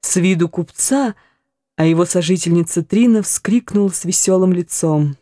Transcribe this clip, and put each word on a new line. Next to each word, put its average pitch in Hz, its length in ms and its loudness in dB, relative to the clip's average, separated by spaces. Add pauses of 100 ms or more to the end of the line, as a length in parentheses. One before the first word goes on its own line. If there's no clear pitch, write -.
с - 160 -4
виду 175 320 0
купца, 240 640 -4 (640)
а 160 80 0
его 165 220 2
сожительница 170 760 0
Трина 220 400 2
вскрикнула 202 680 -2
с - 160 -8
весёлым 185 480 2
лицом 156 680 -2